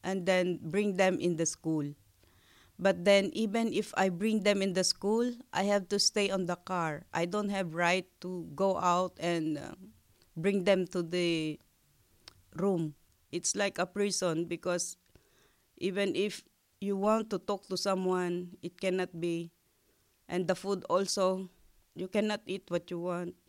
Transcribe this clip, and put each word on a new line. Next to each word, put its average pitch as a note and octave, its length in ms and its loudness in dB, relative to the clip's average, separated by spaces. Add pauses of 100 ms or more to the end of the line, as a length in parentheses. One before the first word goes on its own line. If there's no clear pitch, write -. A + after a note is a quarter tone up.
and F#3 240 -2
then F3+ 320 2
bring F#3+ 400 0
them F#3 180 4
in F3 220 0
the D#3+ 80 2
school. D#3 400 -2 (880)
But F3+ 260 2
then, G3+ 280 6
even A3 400 0
if G#3 240 -2
I F#3+ 120 4
bring G3+ 340 0
them G3+ 180 4
in F#3+ 120 0
the F#3 100 2
school, A3+ 480 0 (220)
I F#3 180 0
have G3+ 180 2
to G3+ 100 0
stay G3+ 300 2
on F#3+ 160 0
the F3 120 -2
car. E3 560 -4
I E3 120 2
don't G3+ 240 -2
have F#3+ 260 -2
right F3 280 2 (180)
to F3 340 -8
go F#3+ 220 2
out F3+ 420 2
and, D#3+ 380 -2
uh, - 180 -10 (600)
bring F#3 300 0
them F#3+ 260 4
to F3+ 120 -2
the E3 560 0 (960)
room. E3+ 400 0 (360)
It's - 240 -4
like G3+ 240 -2
a F3+ 60 2
prison, F#3 600 0
because F3 520 -4 (800)
even G3 380 -2
if G3+ 280 -2 (380)
you G3 160 -2
want A3 340 2
to G3 80 -2
talk - 300 -6
to F#3 80 -4
someone, F3+ 840 0
it - 180 -12
cannot F3+ 420 -2
be. E3+ 300 -4 (800)
And F3+ 180 -2
the F3+ 80 2
food G3 340 -4
also, F#3+ 600 0 (460)
you F#3 120 -8
cannot G#3 400 0
eat F#3+ 220 -6
what F3 220 -4
you F3 80 -6
want. F3 360 -4 (140)